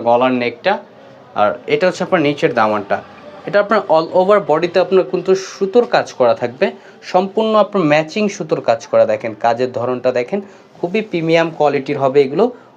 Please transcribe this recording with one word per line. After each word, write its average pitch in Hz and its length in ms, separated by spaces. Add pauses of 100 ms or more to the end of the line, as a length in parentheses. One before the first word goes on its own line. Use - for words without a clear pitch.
গলার 123 340
নেকটা, 120 320 (680)
আর 104 80 (240)
এটা 147 140
হচ্ছে 175 200
আপনার 175 200
নিচের 147 320
দামানটা। 107 380 (500)
এটা 170 160
আপনার 208 180 (140)
all 160 100 (140)
over 196 180 (120)
বডিতে 170 360
আপনার 185 260
কিন্তু 180 200 (220)
সুতোর 196 320 (100)
কাজ 135 120 (120)
করা 120 220
থাকবে, 123 240 (460)
সম্পূর্ণ 196 400 (120)
আপনার 196 280
ম্যাচিং 156 320 (120)
সুতোর 156 340
কাজ 117 120 (100)
করা। 113 200
দেখেন 110 200 (140)
কাজের 120 240 (100)
ধরনটা 123 300 (100)
দেখেন 123 200 (380)
খুবই 180 320
প্রিমিয়াম 165 380 (100)
কোয়ালিটির 143 460
হবে 135 220
এগুলো। 156 200 (320)